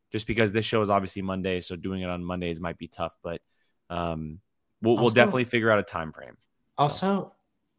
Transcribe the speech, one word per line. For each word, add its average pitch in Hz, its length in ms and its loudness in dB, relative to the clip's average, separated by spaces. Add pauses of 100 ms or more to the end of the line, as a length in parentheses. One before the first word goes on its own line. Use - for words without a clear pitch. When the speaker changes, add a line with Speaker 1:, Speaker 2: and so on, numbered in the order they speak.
(100)
Speaker 1:
just 110 160 -6
because 110 260 2
this 110 120 0
show 113 160 0
is 101 100 2
obviously 98 320 0
Monday, 95 380 -4
so 90 160 -10
doing 95 260 -6
it 90 80 -4
on 87 140 -6
Mondays 87 360 -4
might 85 180 -6
be 82 100 -12
tough, - 340 -8
but, 85 180 -8 (480)
um, 82 520 -6 (420)
we'll, 113 120 4
we'll 113 100 4
Speaker 2:
Also 113 100 6
Speaker 1:
definitely 120 300 6
figure 113 260 2
out 107 80 6
a 98 60 0
time 80 280 -8
frame. - 240 -18
So. - 460 -8
Speaker 2:
Also, 185 500 0 (460)